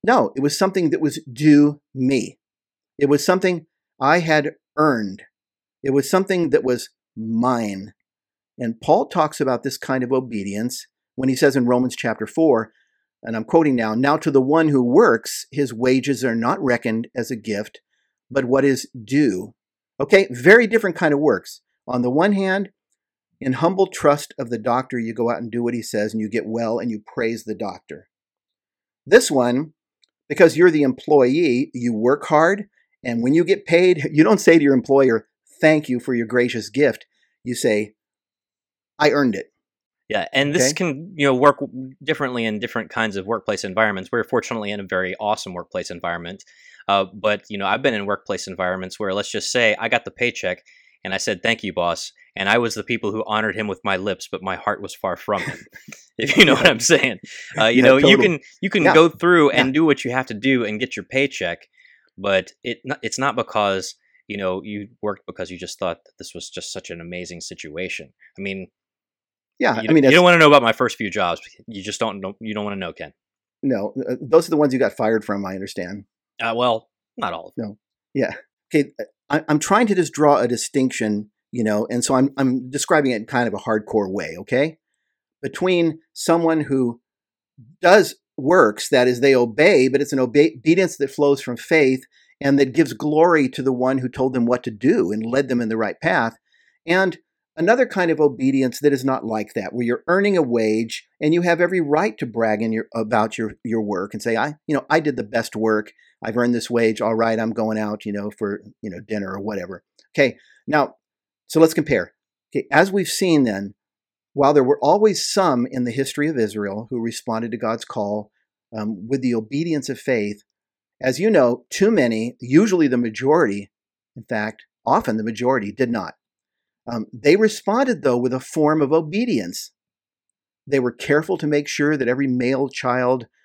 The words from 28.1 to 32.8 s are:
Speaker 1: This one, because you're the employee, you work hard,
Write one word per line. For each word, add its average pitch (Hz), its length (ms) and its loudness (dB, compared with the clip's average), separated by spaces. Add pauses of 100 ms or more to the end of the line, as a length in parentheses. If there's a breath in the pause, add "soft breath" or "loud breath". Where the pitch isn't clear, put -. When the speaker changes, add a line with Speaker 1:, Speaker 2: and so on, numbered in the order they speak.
Speaker 1:
This 160 260 6
one, 131 420 0 (560)
because 156 280 4
you're 175 140 6
the 151 120 2
employee, 135 920 2
you 120 200 -2
work 123 340 0
hard, 175 420 2 (340)